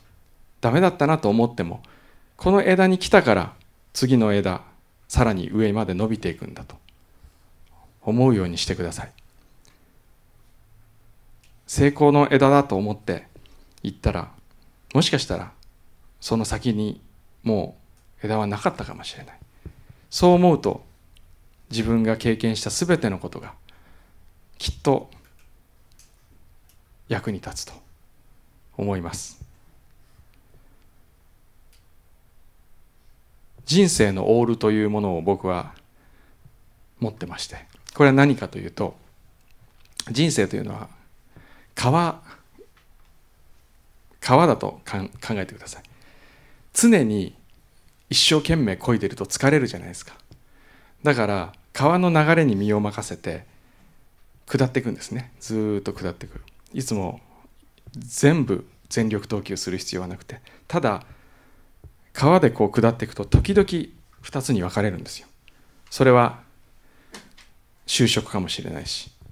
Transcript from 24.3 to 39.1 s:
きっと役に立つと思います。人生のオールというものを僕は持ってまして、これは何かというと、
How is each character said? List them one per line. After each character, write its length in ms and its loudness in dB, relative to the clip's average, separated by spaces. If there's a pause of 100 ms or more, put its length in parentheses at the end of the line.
き 160 -6
っ 80 -20
と 280 0 (2000)
役 240 -6
に 100 -8
立 220 -14
つ 20 -20
と 80 -20 (1040)
思 200 -4
い 40 -8
ま 120 -10
す。 260 -14 (4000)
人 220 4
生 240 2
の 280 0
オ 20 4
ー 40 2
ル 120 0
と 140 0
い 120 2
う 60 0
も 100 -2
の 180 -2
を 40 -6
僕 260 -2
は 280 -6 (1200)
持 100 -4
っ 40 -12
て 140 -12
ま 100 -16
し 100 -12
て、 200 -18 (260)
こ 100 2
れ 40 8
は 60 6
何 220 6
か 120 -10
と 100 -14
い 80 -12
う 60 -12
と、 240 -8 (1120)